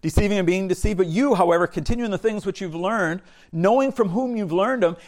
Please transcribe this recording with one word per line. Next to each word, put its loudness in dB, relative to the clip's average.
deceiving 2
and 2
being 0
deceived? -2
But 2
you, 2
however, 4
continue -4
in -4
the -4
things -2
which -6
you've -8
learned, -2
knowing 2
from 0
whom -2
you've -4
learned 0
them, 2